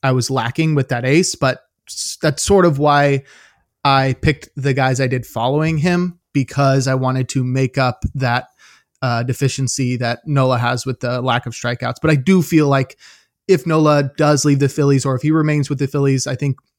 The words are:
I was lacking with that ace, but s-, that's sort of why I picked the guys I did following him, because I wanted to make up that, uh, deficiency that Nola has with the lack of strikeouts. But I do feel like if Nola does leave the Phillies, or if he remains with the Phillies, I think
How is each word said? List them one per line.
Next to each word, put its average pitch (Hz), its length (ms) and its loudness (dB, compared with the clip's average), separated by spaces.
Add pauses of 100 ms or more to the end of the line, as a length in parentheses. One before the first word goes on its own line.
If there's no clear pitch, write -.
I 135 80 0
was 127 180 0
lacking 131 460 -2
with 135 140 0
that 123 160 -4
ace, 156 320 2
but 131 240 -2 (280)
s-, - 320 -12
that's 151 220 -2
sort 196 220 4
of 147 160 2
why 143 420 2 (600)
I 135 360 2
picked - 360 -2
the 139 180 -2
guys 131 260 0
I 135 60 2
did 123 180 -4
following 151 540 -2
him, 175 400 0 (140)
because 135 560 0
I 131 80 0
wanted 131 320 -2
to 131 160 -2
make 127 340 -2
up 127 240 -2 (140)
that, 127 320 -2 (540)
uh, 120 200 -2
deficiency 127 760 -2
that 120 280 -4
Nola 131 320 0
has 120 280 -2
with 131 140 -6
the 123 200 -4
lack 123 260 -2
of 120 60 -10
strikeouts. 120 500 -6
But 160 80 2
I 151 60 4
do 180 260 2
feel 156 240 2
like 139 300 0 (500)
if 185 200 2
Nola 151 500 2
does 147 280 2
leave 143 140 4
the 135 120 2
Phillies, 139 360 2
or 131 80 -2
if 120 80 -4
he 151 80 0
remains 151 400 0
with 139 80 -4
the 139 80 -2
Phillies, 139 400 0
I 135 80 -6
think 139 220 -4 (220)